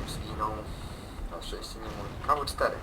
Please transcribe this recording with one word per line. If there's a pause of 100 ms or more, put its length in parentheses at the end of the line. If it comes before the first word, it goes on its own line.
zginął. (800)
Na
szczęście
nie
mój.
K
W
cztery.